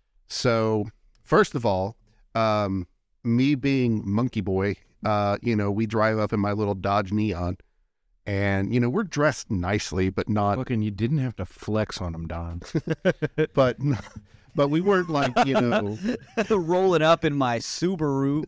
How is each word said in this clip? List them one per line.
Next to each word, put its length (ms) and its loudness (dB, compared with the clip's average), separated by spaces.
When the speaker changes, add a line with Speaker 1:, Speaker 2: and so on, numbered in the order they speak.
Speaker 1:
So, 600 0
first 320 2
of 120 -2
all, 300 -2
um, 520 0
me 320 2
being 500 0
monkey 360 0
boy, 340 0
uh, 380 0
you 120 0
know, 160 0
we 160 0
drive 320 2
up 140 -2
in 80 0
my 120 2
little 220 0
Dodge 380 -2
Neon, 460 -2
and, 480 0
you 60 4
know, 100 2
we're 140 0
dressed 480 0
nicely, 580 0
but 180 -4
not 280 2
Speaker 2:
Fucking, 260 -2
you 80 -2
didn't 280 -2
have 180 -4
to 80 -6
flex 560 -4
on 140 -6
'em, 120 -8
Don. 360 -8
Speaker 1:
<laughs> 500 -2
but, 220 2
but 140 2
we 120 2
weren't, 300 2
like, 220 0
you 80 2
know 440 0
Speaker 3:
<laughs> 260 -4
Rolling 520 2
up 220 4
in 120 2
my 220 0
Subaru. 880 -2